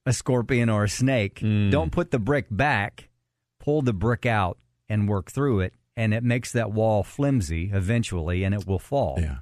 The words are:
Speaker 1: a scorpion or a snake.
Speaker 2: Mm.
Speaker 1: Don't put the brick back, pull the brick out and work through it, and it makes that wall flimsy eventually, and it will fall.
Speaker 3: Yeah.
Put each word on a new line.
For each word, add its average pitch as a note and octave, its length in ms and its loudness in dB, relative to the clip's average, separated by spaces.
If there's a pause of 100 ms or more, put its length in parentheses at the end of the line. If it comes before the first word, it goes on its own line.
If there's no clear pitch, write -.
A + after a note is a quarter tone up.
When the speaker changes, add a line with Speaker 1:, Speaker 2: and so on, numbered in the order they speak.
Speaker 1:
a C3 60 2
scorpion A#2+ 560 0
or G#2 160 2
a G2+ 40 2
snake. B2 520 0
Speaker 2:
Mm. G#2 300 2
Speaker 1:
Don't E2 220 2
put F3 180 0
the C#3 80 2
brick B2 320 0
back, A2 580 -2 (520)
pull D3+ 220 0
the B2 120 2
brick A2 320 0
out G#2 320 0 (300)
and G#2 200 0
work G2+ 220 -2
through C3 300 0
it, F#2 120 -2 (240)
and A2 160 0
it A2+ 100 0
makes B2 300 0
that A2+ 200 -2
wall A2 300 2
flimsy G2+ 720 -2
eventually, F#2 720 0
and F#2+ 100 2
it G2+ 120 -4
will F#2+ 140 0
fall. A2+ 380 -2
Speaker 3:
Yeah. D2+ 240 -2